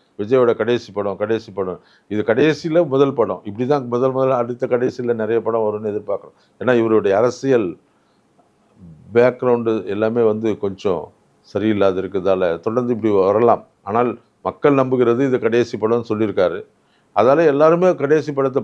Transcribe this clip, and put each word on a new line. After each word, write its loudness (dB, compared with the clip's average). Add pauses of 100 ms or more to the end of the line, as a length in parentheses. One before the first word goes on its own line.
(180)
விஜயோட 2
கடைசி -2
படம், -6
கடைசி -4
படம், -6 (320)
இது -2
கடைசியில 0
முதல் 2
படம், -2
இப்படி -8
தான் -2
முதல் -2
முதல்ல 0
அடுத்த -6
கடைசியில -2
நிறைய -2
படம் -2
வரும்னு -6
எதிர்பார்க்குறோம். -8 (260)
ஏன்னா 2
இவருடைய 2
அரசியல் 0 (1500)
பேக்ரவுண்டு 2
எல்லாமே 0
வந்து 0
கொஞ்சம் -4 (440)
சரியில்லாத 0
இருக்கிறதால -2
தொடர்ந்து -2
இப்படி -2
வரலாம். 2 (200)
ஆனால் -2 (320)
மக்கள் 0
நம்புகிறது 0
இது 0
கடைசி 0
படம்னு -4
சொல்லியிருக்காரு. -2 (560)
அதால 4
எல்லாருமே 4
கடைசி -2
படத்தை -2